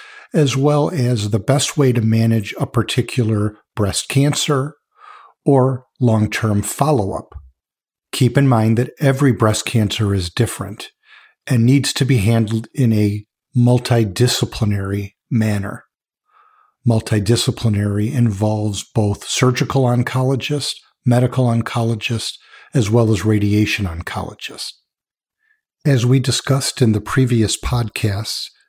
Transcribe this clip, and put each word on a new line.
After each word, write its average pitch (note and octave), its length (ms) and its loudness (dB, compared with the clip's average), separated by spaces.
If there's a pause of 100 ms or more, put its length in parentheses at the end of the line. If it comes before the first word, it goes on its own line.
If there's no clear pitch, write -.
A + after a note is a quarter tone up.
(340)
as C#3+ 240 2
well D3 320 2
as B2 400 -2
the G#2 100 0
best C3+ 380 -2
way C3+ 160 4
to A2+ 80 0
manage A2+ 580 2
a C3 60 -2
particular A2 880 -2 (180)
breast - 360 -4
cancer C#3+ 640 0 (720)
or C3 400 2 (160)
long-term G#2+ 600 2
follow-up. G#2+ 720 -2 (760)
Keep B2 260 2
in C#3 80 4
mind A2+ 320 2
that B2+ 220 -2
every C#3 320 2
breast G#2+ 340 0
cancer G#2 480 0
is F2+ 160 -2
different - 600 -6 (580)
and A#2 180 2
needs C3 280 2
to - 100 -2
be B2+ 140 2
handled A2+ 560 0
in B2 180 2
a G#2 340 0 (300)
multidisciplinary G#2+ 1600 0 (160)
manner. G#2+ 560 -2 (1000)
Multidisciplinary G#2+ 1300 0
involves G#2+ 720 -2
both G#2 460 -2
surgical C3 540 0
oncologists, B2+ 880 -2 (320)
medical B2 400 2
oncologists, A#2 880 -2 (400)
as G#2+ 160 2
well A2+ 220 4
as G2+ 140 0
radiation G#2 600 2
oncologists. - 840 -10 (1120)
As C3+ 200 2
we C3 160 4
discussed - 600 -2
in A2 120 4
the G#2 80 0
previous A#2+ 580 0
podcasts, G#2+ 840 -4 (240)